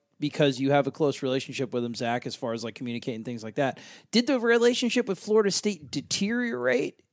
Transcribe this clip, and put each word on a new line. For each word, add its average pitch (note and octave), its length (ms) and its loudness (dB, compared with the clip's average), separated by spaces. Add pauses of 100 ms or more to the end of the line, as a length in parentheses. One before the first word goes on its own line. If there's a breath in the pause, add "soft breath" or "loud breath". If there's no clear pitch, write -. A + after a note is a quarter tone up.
(200)
because C#3+ 400 2
you C#3 120 0
have C#3+ 160 4
a C3+ 40 -2
close C#3+ 300 0
relationship C3 520 -4
with A#2+ 100 -2
him, A#2+ 120 -6
Zach, A#2+ 300 -4
as A#2+ 100 -8
far A#2 180 -6
as, A2+ 100 -6
like, A2+ 120 -8
communicating A#2+ 480 -8
things A#2 200 -10
like A2 120 -12
that? C3+ 240 0 (320 loud breath)
Did A#3+ 160 4
the C4+ 120 2
relationship A#3+ 680 4
with F#3+ 120 -4
Florida G#3 320 4
State G3 400 -2
deteriorate A3+ 1080 0 (120)